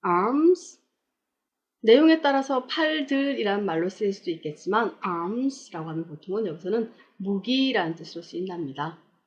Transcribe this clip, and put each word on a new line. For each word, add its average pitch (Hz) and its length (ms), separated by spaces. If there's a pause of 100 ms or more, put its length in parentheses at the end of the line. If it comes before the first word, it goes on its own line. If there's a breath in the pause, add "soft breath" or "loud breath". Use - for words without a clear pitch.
arms. 262 720 (1000)
내용에 311 420
따라서 269 460
팔들이란 277 960
말로 170 220
쓰일 202 240
수도 196 180
있겠지만 180 760
arms라고 180 840
하면 160 160
보통은 185 420
여기서는 202 460 (220 loud breath)
무기라는 202 800
뜻으로 170 280
쓰인답니다. 165 760 (260)